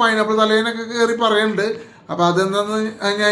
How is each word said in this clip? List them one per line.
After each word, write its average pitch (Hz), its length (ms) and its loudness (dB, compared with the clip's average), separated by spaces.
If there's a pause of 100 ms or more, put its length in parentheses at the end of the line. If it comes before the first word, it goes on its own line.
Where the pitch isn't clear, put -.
പൈനാപ്പിൾ 220 400 2
തലേനൊക്കെ 220 500 0
കയറി 233 320 0
പറയുന്നുണ്ട്. 214 460 2 (420)
അപ്പൊ 175 180 -2
അതെന്താന്ന് 196 480 0 (440)
ഞാൻ 208 120 2